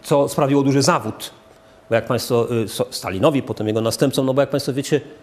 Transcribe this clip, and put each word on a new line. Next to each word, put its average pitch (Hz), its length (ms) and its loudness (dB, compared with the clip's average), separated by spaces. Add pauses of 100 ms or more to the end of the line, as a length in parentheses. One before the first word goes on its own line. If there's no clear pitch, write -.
co 143 260 2
sprawiło 143 340 2
duży 139 200 2
zawód. 131 480 0 (580)
Bo 113 60 0
jak 113 120 2
państwo, 120 480 0
y, 110 140 0
so-, - 220 -4
Stalinowi, 123 520 0
potem 107 240 -4
jego 107 140 0
następcom, 131 460 0
no 131 80 0
bo 135 60 2
jak 139 100 0
państwo 143 220 -4
wiecie 139 280 -2 (220)